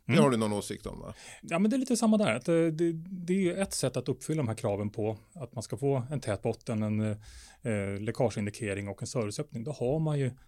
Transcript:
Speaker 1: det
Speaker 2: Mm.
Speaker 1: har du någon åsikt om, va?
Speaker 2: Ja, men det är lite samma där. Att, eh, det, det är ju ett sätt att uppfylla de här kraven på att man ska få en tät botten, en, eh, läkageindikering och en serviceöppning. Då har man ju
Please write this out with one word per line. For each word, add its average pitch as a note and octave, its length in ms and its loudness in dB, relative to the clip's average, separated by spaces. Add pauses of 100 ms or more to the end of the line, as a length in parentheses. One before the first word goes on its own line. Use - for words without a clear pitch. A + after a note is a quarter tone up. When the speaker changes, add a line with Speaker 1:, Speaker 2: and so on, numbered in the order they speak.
Speaker 1:
det - 60 2
Speaker 2:
Mm. D3 120 8
Speaker 1:
har C#3 60 6
du B2 60 4
någon A2 160 2
åsikt G#2 340 -6
om, - 140 -10
va? F#2+ 140 -12 (280)
Speaker 2:
Ja, - 160 -2
men G#3 120 4
det C4 60 2
är - 20 2
lite B3+ 180 2
samma A3 200 6
där. G#3 200 4
Att, - 120 -8
eh, E3+ 60 6 (120)
det, E3 260 2
det F3 400 -4
är F#3+ 80 4
ju F3 140 2
ett F#3+ 200 -2
sätt - 220 0
att B2+ 120 -4
uppfylla D3+ 340 -2
de A#2+ 60 0
här A2+ 60 0
kraven G#2 360 -2
på G#2+ 280 -2 (160)
att D3 200 -12
man A2+ 80 -6
ska - 140 -8
få C3+ 340 2
en D3 100 -4
tät G#2 220 -2
botten, A2+ 400 -2
en, G#2+ 180 0
eh, G#2 1000 -4
läkageindikering G#2 880 -2
och G2 140 -8
en A#2 60 -6
serviceöppning. A#2 560 -4
Då D3 80 -6
har C3 260 0
man D#3 200 0
ju C3+ 120 0 (180)